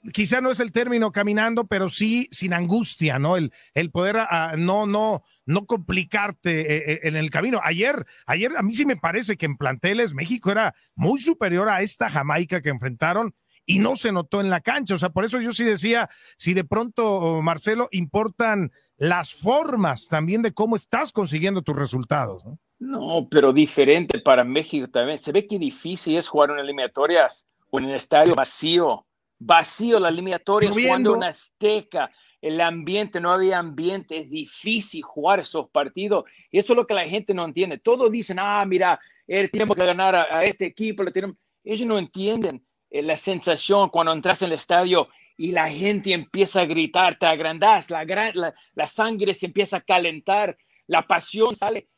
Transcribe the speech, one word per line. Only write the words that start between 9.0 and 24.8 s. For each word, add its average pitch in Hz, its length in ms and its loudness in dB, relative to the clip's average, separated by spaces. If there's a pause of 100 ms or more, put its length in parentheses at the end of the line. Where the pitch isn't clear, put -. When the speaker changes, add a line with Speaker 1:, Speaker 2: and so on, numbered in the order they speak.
Speaker 1:
que - 80 -4
en 143 120 -4
planteles 175 560 -2
México 180 380 -4
era 208 220 0 (220)
muy 247 240 0
superior 208 500 0
a 190 120 2
esta 214 280 -2
Jamaica 151 520 -2
que 147 80 -2
enfrentaron 151 680 -2 (300)
y 190 140 2
no 240 160 2
se 233 160 -2
notó 190 300 -2
en 196 80 0
la 175 120 0
cancha. 240 340 -2
O - 20 -4
sea, 175 120 -2
por 185 160 -2
eso 233 140 -4
yo 233 140 -4
sí 240 100 0
decía, 220 460 0 (280)
si 175 160 -2
de 185 120 0
pronto, 202 760 0
Marcelo, 208 500 -2
importan 202 800 -2 (260)
las 170 360 0
formas 226 760 0
también 165 340 0
de 220 120 -2
cómo 220 220 0
estás 240 360 -4
consiguiendo 180 500 -2
tus 143 140 -4
resultados, 127 680 -4
¿no? 135 140 -16 (200)
Speaker 2:
No, 208 520 -4
pero 139 220 6
diferente 147 680 4
para 127 240 6
México 135 460 -2